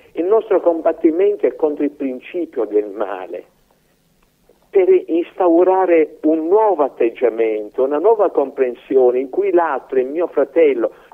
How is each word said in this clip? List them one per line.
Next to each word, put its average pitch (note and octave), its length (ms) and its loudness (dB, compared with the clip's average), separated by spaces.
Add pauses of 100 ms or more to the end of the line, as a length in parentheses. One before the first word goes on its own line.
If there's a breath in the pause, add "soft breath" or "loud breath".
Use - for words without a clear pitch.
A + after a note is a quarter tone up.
(140 soft breath)
il E3 120 -6
nostro G#3 360 0
combattimento E3+ 840 0
è - 100 -2
contro D3+ 280 -2
il C#3+ 80 -2
principio C3 760 -8
del G#2 220 -2
male." F#2+ 580 -10 (1200)
Per F#3 180 2
instaurare F3 1300 2
un D#3 260 0
nuovo G3 360 2
atteggiamento, A2+ 1000 -2
una C#3+ 140 -2
nuova G3+ 320 2
comprensione C3 880 0
in C3+ 120 -6
cui G3 200 -2
l'altro D#3 460 -2
è B2+ 60 2
mio D#3 240 -4
fratello. D3 640 0 (220 loud breath)